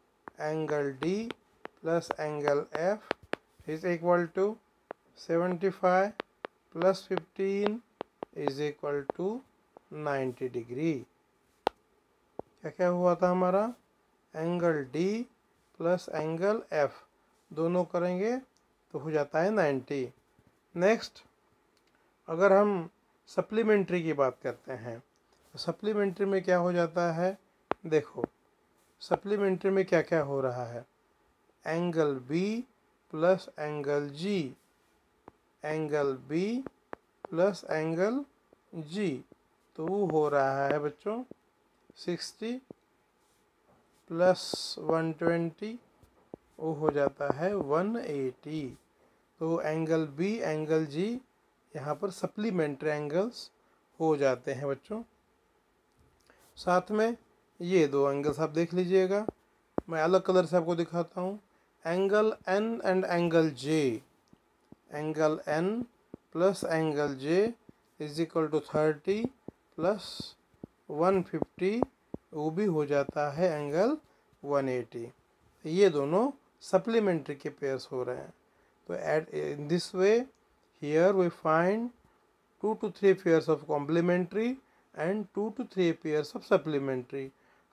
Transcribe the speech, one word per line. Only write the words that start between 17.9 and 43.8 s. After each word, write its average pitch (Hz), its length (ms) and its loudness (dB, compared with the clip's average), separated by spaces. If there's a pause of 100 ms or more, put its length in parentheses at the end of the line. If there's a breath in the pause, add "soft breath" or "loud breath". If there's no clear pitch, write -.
करेंगे 180 440 -2 (560)
तो 156 60 -8
हो 147 120 -8
जाता 151 320 0
है 190 80 2
नाइंटी। 143 520 0 (760)
नेक्स्ट, 208 460 0 (1080)
अगर 175 240 6
हम 196 360 4 (400)
सप्लीमेंट्री 202 720 2
की 160 100 0
बात 139 300 2
करते 123 300 -8
हैं 120 260 -10
तो - 600 -20
सप्लीमेंट्री 202 680 -2
में 196 180 0
क्या 185 140 4
हो 180 140 2
जाता 175 400 0
है? 180 240 -2 (500)
देखो, 156 380 0 (760)
सप्लीमेंट्री 196 680 0
में 190 160 2
क्या 165 160 4
क्या 165 200 2
हो 139 180 -2
रहा 123 320 -2
है? 120 120 -10 (840)
एंगल 160 540 0 (100)
B 170 140 0 (680)
प्लस 175 360 2 (100)
एंगल 147 520 -4 (120)
G, 196 160 -2 (1300)
एंगल 147 520 -2 (140)
B 202 320 -2 (680)
plus 180 400 0
एंगल 170 540 0 (720)
G, 202 160 -2 (640)
तो 160 100 -6
वो 196 200 0
हो 156 220 2
रहा 139 380 2
है 147 120 0
बच्चों 175 440 -6 (800)
सिक्सटी 196 480 -6 (1600)